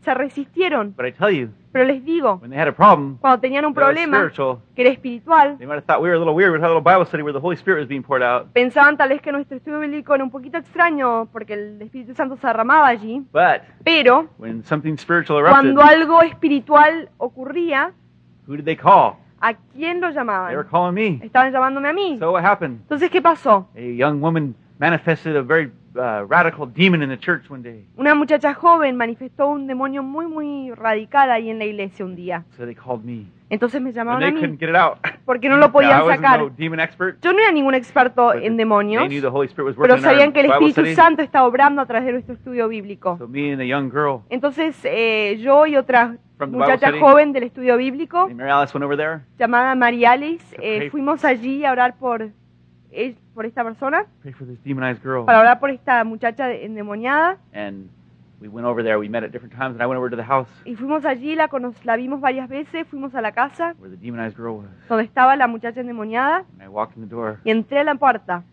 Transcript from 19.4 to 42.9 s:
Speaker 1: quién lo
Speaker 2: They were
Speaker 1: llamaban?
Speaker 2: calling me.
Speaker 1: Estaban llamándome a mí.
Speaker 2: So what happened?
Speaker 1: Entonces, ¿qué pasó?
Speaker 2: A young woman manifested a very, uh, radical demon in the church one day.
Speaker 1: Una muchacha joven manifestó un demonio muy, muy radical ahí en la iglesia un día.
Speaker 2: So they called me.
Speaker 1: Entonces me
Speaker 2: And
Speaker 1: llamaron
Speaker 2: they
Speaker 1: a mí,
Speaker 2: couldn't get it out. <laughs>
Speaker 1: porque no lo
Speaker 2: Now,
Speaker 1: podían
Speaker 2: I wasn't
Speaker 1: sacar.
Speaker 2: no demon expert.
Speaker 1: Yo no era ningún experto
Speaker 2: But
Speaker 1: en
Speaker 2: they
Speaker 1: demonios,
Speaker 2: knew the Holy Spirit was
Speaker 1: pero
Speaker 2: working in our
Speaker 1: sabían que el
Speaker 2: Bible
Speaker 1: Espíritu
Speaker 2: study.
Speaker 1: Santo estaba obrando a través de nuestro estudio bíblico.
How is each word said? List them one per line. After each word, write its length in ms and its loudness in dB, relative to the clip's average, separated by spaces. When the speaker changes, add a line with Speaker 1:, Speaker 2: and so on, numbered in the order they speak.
Speaker 1:
quién 480 -8
lo 60 -2
Speaker 2:
They 100 -6
were 100 -4
Speaker 1:
llamaban? 420 -4
Speaker 2:
calling 240 0
me. 320 -4
Speaker 1:
Estaban 260 2
llamándome 380 -2
a 40 -4
mí. 260 -4
Speaker 2:
So 140 -2
what 100 0
happened? 380 0
Speaker 1:
Entonces, 280 -2
¿qué 120 0
pasó? 540 2
Speaker 2:
A 60 -18
young 400 -2
woman 340 -2
manifested 560 -2
a 60 2
very, 280 0
uh, 320 -4
radical 380 0
demon 380 2
in 60 -4
the 80 -8
church 320 -6
one 120 -18
day. 240 -18
Speaker 1:
Una 180 2
muchacha 380 0
joven 420 2
manifestó 520 -4
un 200 -4
demonio 340 -6
muy, 260 -8
muy 460 -10
radical 560 0
ahí 200 -2
en 100 -8
la 60 -6
iglesia 400 -8
un 100 -12
día. 300 -10
Speaker 2:
So 80 -12
they 100 -12
called 280 -10
me. 220 -12
Speaker 1:
Entonces 320 -4
me 80 -8
Speaker 2:
And 80 -14
Speaker 1:
llamaron 240 -4
Speaker 2:
they 80 0
Speaker 1:
a 20 -2
mí, 80 -6
Speaker 2:
couldn't 200 -6
get 100 -6
it 60 -2
out. 220 2
<laughs> 140 -20
Speaker 1:
porque 240 -2
no 80 4
lo 100 6
Speaker 2:
Now, 60 2
Speaker 1:
podían 260 6
Speaker 2:
I 40 2
wasn't 180 2
Speaker 1:
sacar. 180 4
Speaker 2:
no 100 -4
demon 300 -8
expert. 420 -6
Speaker 1:
Yo 120 0
no 60 2
era 120 4
ningún 240 0
experto 520 2
Speaker 2:
But 100 2
Speaker 1:
en 40 -6
Speaker 2:
they 40 -2
Speaker 1:
demonios, 480 0
Speaker 2:
knew 140 -6
the 80 -2
Holy 180 -2
Spirit 200 -6
was 80 -6
Speaker 1:
pero 200 6
Speaker 2:
working 80 -2
in 40 0
our 80 6
Speaker 1:
sabían 180 6
que 60 2
el 80 4
Speaker 2:
Bible 80 4
Speaker 1:
Espíritu 120 2
Speaker 2:
study. 140 0
Speaker 1:
Santo 260 6
estaba 260 2
obrando 340 2
a 40 -2
través 220 -4
de 60 -4
nuestro 220 -8
estudio 340 -6
bíblico. 480 -8